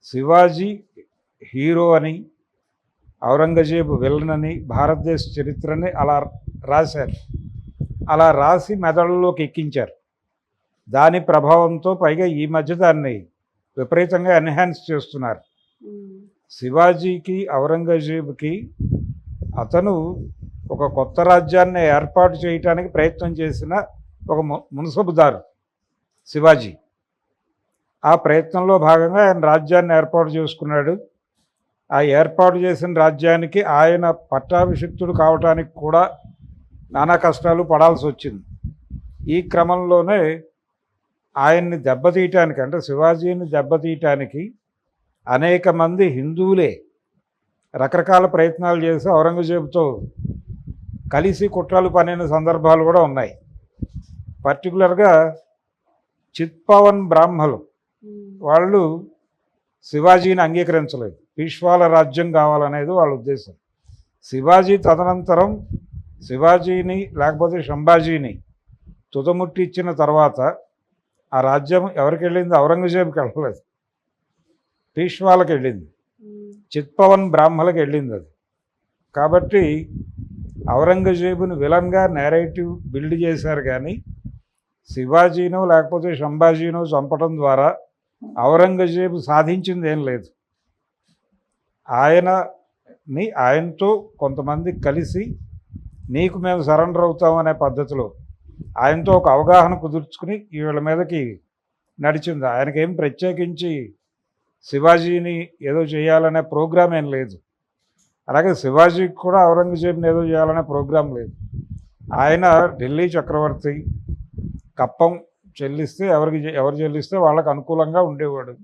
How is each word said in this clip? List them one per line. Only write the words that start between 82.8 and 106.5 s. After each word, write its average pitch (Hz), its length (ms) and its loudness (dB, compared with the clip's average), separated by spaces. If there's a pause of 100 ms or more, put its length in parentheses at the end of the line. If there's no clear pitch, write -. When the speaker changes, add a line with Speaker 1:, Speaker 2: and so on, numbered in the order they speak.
Speaker 1:
బిల్డ్ 156 320 -6
చేశారు, 151 360 -4 (100)
కానీ 135 220 -8 (1000)
శివాజీనో 170 680 2 (100)
లేకపోతే 165 380 0 (140)
సంభాజీనో 165 580 0 (100)
చంపడం 156 400 -2 (100)
ద్వారా 139 260 2 (840)
ఔరంగజేబు 180 680 2 (100)
సాధించింది 170 640 -2
ఏం 151 60 -4 (100)
లేదు. 117 180 -8 (1800)
ఆయనని, 175 1200 -2 (220)
ఆయనతో 165 420 -2 (320)
కొంతమంది 151 500 -6 (160)
కలిసి 170 360 -4 (920)
నీకు 180 300 -2
మేము 180 240 -2
సరెండర్ 170 380 2
అవుతామనే 165 460 0 (120)
పద్ధతిలో 131 420 -6 (760)
ఆయనతో 160 360 0
ఒక 151 160 2
అవగాహన 170 380 6 (100)
కుదుర్చుకుని 160 520 -10 (180)
వీళ్ళ 151 340 -6
మీదకి 160 340 -4 (800)
నడిచింది. 151 460 -4 (100)
ఆయనకేం 151 360 -2 (100)
ప్రత్యేకించి 170 720 -6 (1000)
శివాజీని 170 640 2 (340)
ఏదో 160 120 -2 (120)
చేయాలనే 160 480 0 (120)